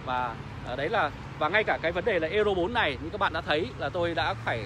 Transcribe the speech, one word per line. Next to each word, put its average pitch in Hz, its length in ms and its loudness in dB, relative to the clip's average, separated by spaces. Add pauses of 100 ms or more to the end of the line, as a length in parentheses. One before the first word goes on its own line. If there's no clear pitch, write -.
Và, 123 300 -2 (320)
ờ, 127 100 -6
đấy 143 120 -2
là, 185 220 2 (280)
và 151 100 2
ngay 208 160 4
cả 156 180 2
cái 170 100 2
vấn 175 120 -2
đề 196 160 2
là 160 80 0
Euro 208 260 4
bốn 180 180 2
này, 180 300 2
như 160 80 -6
các 208 100 -6
bạn 190 120 2
đã 160 80 -2
thấy 165 280 0 (100)
là 151 100 -2
tôi 170 260 0
đã 165 200 0
phải 120 320 -2